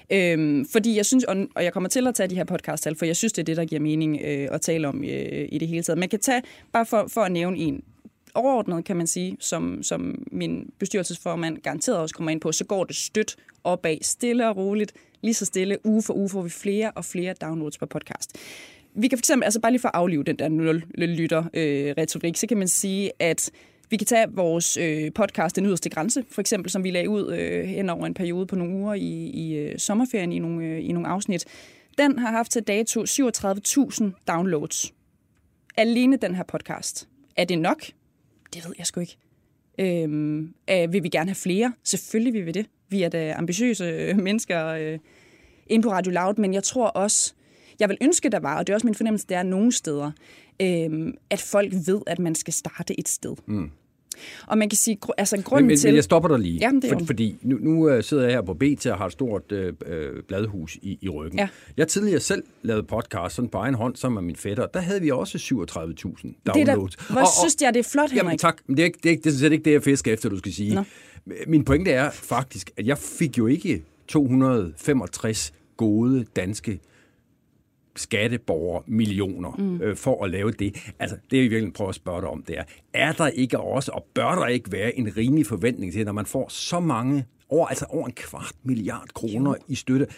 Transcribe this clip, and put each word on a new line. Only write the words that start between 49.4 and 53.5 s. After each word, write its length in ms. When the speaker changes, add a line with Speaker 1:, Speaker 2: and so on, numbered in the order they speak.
Speaker 1:
nogle 280
steder, 400
øhm, 520
at 120
folk 320
ved, 220
at 120
man 160
skal 180
starte 460
et 100
sted. 260
Speaker 2:
Mm. 240